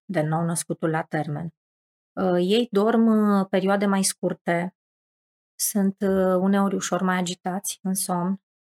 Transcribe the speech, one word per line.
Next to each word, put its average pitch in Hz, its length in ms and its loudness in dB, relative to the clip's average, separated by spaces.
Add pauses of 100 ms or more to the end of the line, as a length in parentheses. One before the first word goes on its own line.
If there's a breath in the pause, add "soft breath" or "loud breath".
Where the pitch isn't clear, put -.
de 175 180 -4
nou-născutul 165 680 -2
la 160 120 -2
termen. 156 520 -6 (640)
Ă, 185 220 2
ei 208 320 2
dorm, 226 380 2
ă, 208 360 4
perioade 196 420 0
mai 196 160 2
scurte, 180 760 -2 (840)
sunt, 196 400 -2
ă, 190 360 2
uneori 196 380 2
ușor 185 280 -2
mai 185 160 0
agitați 180 640 -6
în 190 120 -2
somn. 185 480 -4 (200)